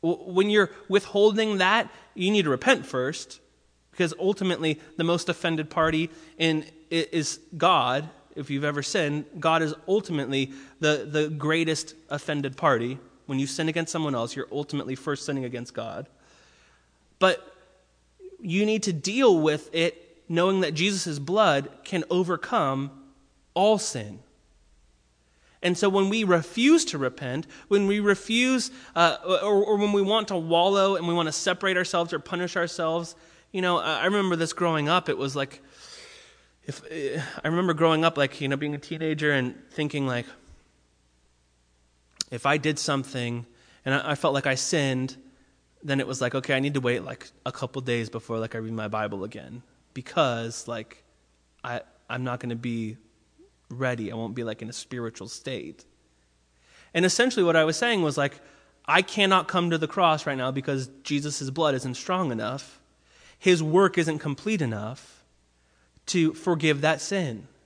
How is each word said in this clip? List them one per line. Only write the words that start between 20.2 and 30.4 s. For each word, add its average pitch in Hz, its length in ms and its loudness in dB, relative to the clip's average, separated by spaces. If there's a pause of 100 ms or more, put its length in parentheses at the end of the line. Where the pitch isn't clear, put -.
knowing 185 320 2
that 160 140 0
Jesus' 175 420 -2
blood 147 500 2 (160)
can 175 280 -4
overcome 165 800 0 (640)
all 208 240 4
sin. 107 400 -8 (1400)
And 180 120 2
so 202 140 4
when 196 200 4
we 220 140 0
refuse 233 640 4
to 156 140 -6
repent, 131 480 -4 (220)
when 202 180 4
we 202 120 2
refuse, 226 720 2 (260)
uh, 170 300 6
or, 196 380 4
or 208 140 2
when 208 160 2
we 202 100 4
want 208 240 2
to 190 100 -2
wallow 185 580 4